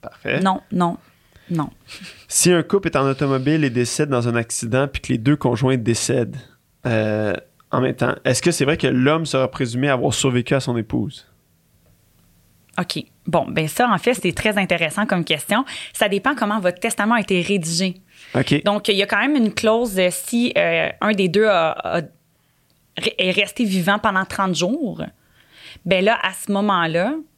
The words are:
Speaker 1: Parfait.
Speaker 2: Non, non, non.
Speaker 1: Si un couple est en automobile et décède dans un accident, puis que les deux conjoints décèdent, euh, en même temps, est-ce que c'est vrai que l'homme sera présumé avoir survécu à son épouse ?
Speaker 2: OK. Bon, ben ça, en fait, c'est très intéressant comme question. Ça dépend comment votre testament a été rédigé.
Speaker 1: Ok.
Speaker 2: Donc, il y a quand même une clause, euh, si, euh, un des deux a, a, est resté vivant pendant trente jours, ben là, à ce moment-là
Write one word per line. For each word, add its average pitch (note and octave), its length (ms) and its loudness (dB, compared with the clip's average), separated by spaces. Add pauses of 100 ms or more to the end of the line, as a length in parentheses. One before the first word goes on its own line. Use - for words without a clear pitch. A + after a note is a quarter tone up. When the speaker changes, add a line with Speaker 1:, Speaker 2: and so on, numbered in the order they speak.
Speaker 1:
Parfait. - 400 -6
Speaker 2:
Non, F#3+ 200 0 (100)
non, F3 260 0 (540)
non. D#3+ 200 -2 (580)
Speaker 1:
Si - 240 2
un E3 100 4
couple F#3 260 0
est D#3 80 -2
en C#3 100 2
automobile C#3 580 0
et C3+ 60 2
décède B2 380 0
dans A#2+ 200 0
un A#2 80 0
accident, A#2+ 500 -2
puis - 160 -8
que - 100 -14
les B2 60 0
deux C3 180 2
conjoints B2+ 400 0
décèdent, A#2 600 -2 (500)
euh, G#2+ 480 0 (380)
en C3 80 0
même C3 160 0
temps, B2+ 180 0 (100)
est-ce C3 160 2
que F3 120 2
c'est D3+ 120 0
vrai D3 120 2
que D3 100 -2
l'homme C3+ 400 2
sera C3 240 0
présumé B2+ 380 -2
avoir C3 260 0
survécu B2 400 0
à C3+ 60 2
son B2 160 -2
épouse ? A2+ 500 -4 (1500)
Speaker 2:
OK. F3 260 -6 (220)
Bon, E3 220 0
ben D#3 200 -2
ça, A#3+ 200 0
en G3 100 2
fait, A#3+ 160 2
c'est F3+ 200 -2
très G#3 240 0
intéressant F3+ 480 0
comme F3 180 0
question. G3+ 400 0 (280)
Ça G#3+ 160 0
dépend G3+ 260 0
comment G#3+ 260 -2
votre F3+ 200 0
testament A3+ 340 0
a A#3 60 2
été F#3 200 0
rédigé. F3 600 -2 (340)
Speaker 1:
Ok. C#3+ 300 2
Speaker 2:
Donc, G#3 240 0
il G#3+ 80 4
y F#3+ 60 2
a G3+ 40 0
quand G3+ 140 0
même C#4 160 2
une A3 180 2
clause, A3 440 0
euh, F3+ 120 4
si, A#3 480 -2
euh, E3 300 2 (120)
un G#3 120 0
des F#3+ 160 2
deux G3+ 180 4
a, E3+ 240 2
a, - 300 -4 (1160)
est F#3 120 2
resté G3+ 340 0
vivant F#3+ 340 2
pendant F#3+ 260 0
trente F#3+ 320 -2
jours, G#3 460 -2 (840)
ben F#3 180 2
là, A3 180 2
à F#3+ 100 -2
ce - 180 -10
moment-là G3 640 2 (240)